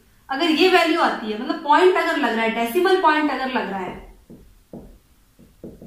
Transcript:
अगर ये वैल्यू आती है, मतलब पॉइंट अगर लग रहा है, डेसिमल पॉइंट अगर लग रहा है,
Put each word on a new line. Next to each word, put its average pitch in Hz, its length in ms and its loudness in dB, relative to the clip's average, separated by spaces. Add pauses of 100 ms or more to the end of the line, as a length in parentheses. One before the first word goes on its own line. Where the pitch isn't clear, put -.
(280)
अगर 311 220 -2
ये 349 180 4
वैल्यू 330 320 2
आती 220 320 -2
है, 214 100 -8
मतलब 302 220 -6
पॉइंट 339 300 6
अगर 330 220 -2
लग 240 160 -2
रहा 226 100 -2
है, 226 80 0
डेसिमल 359 520 0
पॉइंट 302 280 2
अगर 254 180 -4
लग 208 220 -4
रहा 196 80 -8
है, - 380 -12 (1700)